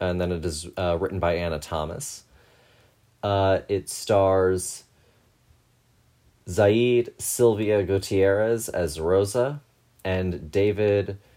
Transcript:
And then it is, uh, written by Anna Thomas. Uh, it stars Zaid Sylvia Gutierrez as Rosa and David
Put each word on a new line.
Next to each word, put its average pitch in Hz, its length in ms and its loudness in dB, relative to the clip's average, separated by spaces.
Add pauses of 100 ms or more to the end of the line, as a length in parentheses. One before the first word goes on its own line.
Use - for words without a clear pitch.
And 90 180 -2
then 90 140 -2
it 82 140 -4
is, 80 220 -8 (100)
uh, 87 200 0
written 95 200 -4
by 87 160 0
Anna 85 240 -4
Thomas. 78 640 -10 (960)
Uh, 98 360 2 (100)
it 98 220 -4
stars 95 920 2 (1600)
Zaid 117 680 2
Sylvia 107 640 2
Gutierrez 98 880 0
as 82 280 -4
Rosa 101 640 0 (420)
and 92 480 -4
David 101 680 0 (180)